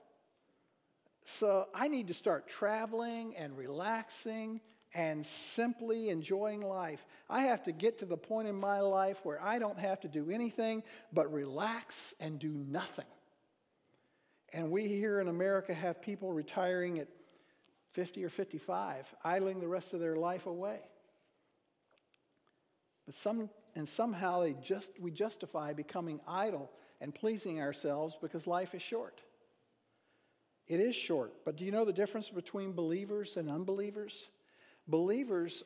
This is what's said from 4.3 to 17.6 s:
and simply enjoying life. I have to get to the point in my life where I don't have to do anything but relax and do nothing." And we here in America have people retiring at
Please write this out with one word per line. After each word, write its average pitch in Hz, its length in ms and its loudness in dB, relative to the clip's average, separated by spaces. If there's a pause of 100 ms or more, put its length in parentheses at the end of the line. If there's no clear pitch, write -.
and 156 320 0
simply 226 840 0
enjoying 190 500 0
life. 185 460 -2 (240)
I 254 120 4
have 247 200 6
to 180 100 0
get 208 260 4
to 196 80 -6
the 170 100 0
point 220 320 0
in 202 80 0
my 196 240 4
life 196 440 4
where 147 180 -2
I 214 160 2
don't 208 200 0
have 190 220 2
to 180 80 -6
do 151 220 0
anything 220 520 0 (320)
but 151 180 6
relax 156 880 -4
and 156 180 -4
do 156 140 -2
nothing." 147 540 -4 (1500)
And 160 200 -2
we 208 160 2
here 202 320 2
in 185 80 2
America 185 440 2
have 170 300 -2
people 196 300 -4
retiring 180 640 2
at 143 80 -4 (840)